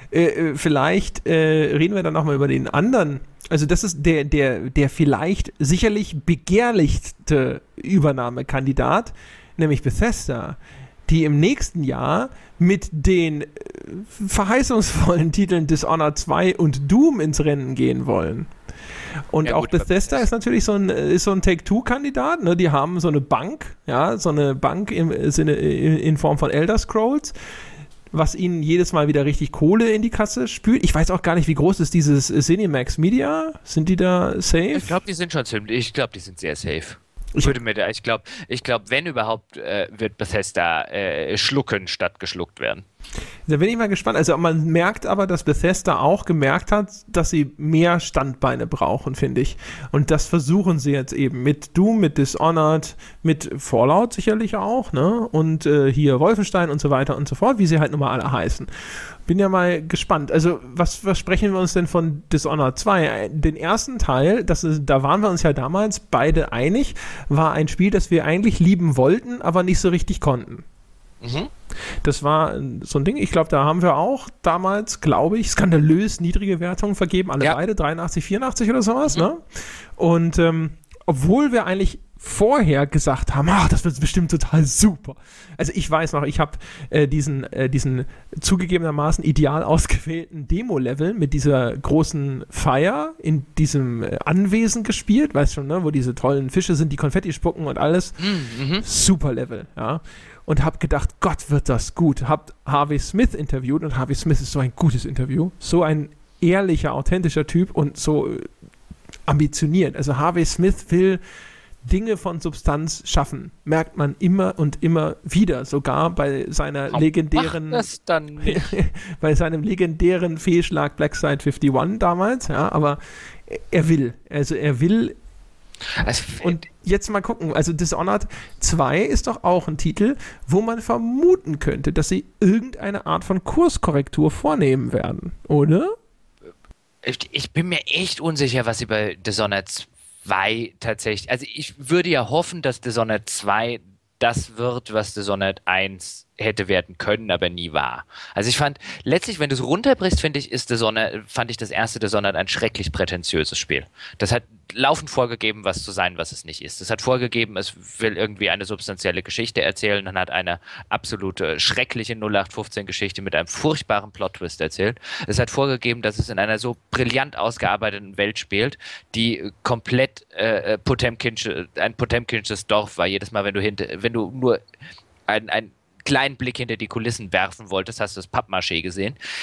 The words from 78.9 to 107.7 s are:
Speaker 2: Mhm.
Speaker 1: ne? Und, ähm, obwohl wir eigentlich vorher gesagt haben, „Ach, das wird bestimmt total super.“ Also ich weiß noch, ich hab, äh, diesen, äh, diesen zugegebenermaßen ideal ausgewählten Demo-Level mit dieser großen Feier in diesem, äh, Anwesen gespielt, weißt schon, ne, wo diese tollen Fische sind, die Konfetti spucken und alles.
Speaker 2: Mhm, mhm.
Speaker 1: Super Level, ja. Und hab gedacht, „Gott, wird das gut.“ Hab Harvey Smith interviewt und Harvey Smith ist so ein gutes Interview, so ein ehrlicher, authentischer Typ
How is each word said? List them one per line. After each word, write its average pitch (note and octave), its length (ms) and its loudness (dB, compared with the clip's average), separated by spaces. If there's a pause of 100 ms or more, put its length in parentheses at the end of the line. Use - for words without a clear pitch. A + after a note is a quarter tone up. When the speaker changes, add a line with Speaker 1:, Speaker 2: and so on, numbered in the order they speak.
Speaker 2:
Mhm. E3 80 2
Speaker 1:
ne? D4+ 140 0 (580)
Und, E3+ 440 4
ähm, E3 320 2 (360)
obwohl F#3 440 4
wir A3+ 140 2
eigentlich F#3+ 340 0 (200)
vorher F#3 680 2
gesagt C#3 480 0
haben, C#3+ 140 2
„Ach, F3+ 180 6
das - 160 4
wird C#3+ 160 0
bestimmt E3 320 0
total D#3 320 4
super.“ D3 520 2 (420)
Also D3 180 -2
ich - 140 -4
weiß D#3 240 2
noch, D3 100 0
ich D3 160 -2
hab, D3+ 180 -2 (320)
äh, D3 180 4
diesen, C#3 440 -2
äh, C3 180 -2
diesen C3 360 0 (340)
zugegebenermaßen E3 840 0
ideal D3+ 400 2
ausgewählten D#3+ 840 0
Demo-Level E3 640 0
mit D3+ 200 0
dieser B2+ 420 2
großen C#3 720 0
Feier G#3 720 0
in D#3 260 0 (120)
diesem, B2+ 460 0
äh, - 220 -4
Anwesen G3+ 580 2
gespielt, B3 500 2
weißt C#3+ 200 2
schon, C#3 140 -6
ne, F3 160 -2
wo D3+ 80 0
diese B2+ 240 0
tollen C3+ 340 0
Fische F3+ 260 0
sind, D3 160 2
die C#3+ 40 -4
Konfetti D#3 380 -2
spucken E3 320 -4
und C#3 120 -6
alles. F3 420 0
Speaker 2:
Mhm, C#3 480 -4
mhm. F#3 160 -2
Speaker 1:
Super D3 500 2
Level, B2 320 -8 (100)
ja. B2 260 -4 (440)
Und D3+ 180 2
hab D#3 160 0
gedacht, C#3+ 400 -2
„Gott, - 320 -2
wird C#3+ 180 2
das A#2+ 240 -2
gut.“ D3+ 340 2
Hab - 260 -2 (120)
Harvey C#3+ 320 0
Smith A3 380 0
interviewt C#3 480 -2
und C#3+ 120 -4
Harvey C3 200 -2
Smith D3+ 260 2
ist C3 120 -8
so C#3+ 60 0
ein B2+ 160 0
gutes C3 300 2
Interview, C#3 540 -2
so F3 240 2
ein D#3 260 0 (320)
ehrlicher, F3 520 2
authentischer D#3 520 0
Typ F3+ 260 0